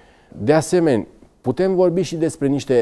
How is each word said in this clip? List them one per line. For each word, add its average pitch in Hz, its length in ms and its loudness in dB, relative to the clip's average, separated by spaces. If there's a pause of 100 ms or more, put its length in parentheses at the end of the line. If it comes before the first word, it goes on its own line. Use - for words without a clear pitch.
(280)
De 110 260 -2
asemenea, 156 520 2 (360)
putem 190 340 -2
vorbi 180 260 2
și 170 140 -6
despre 156 320 -2
niște 135 340 0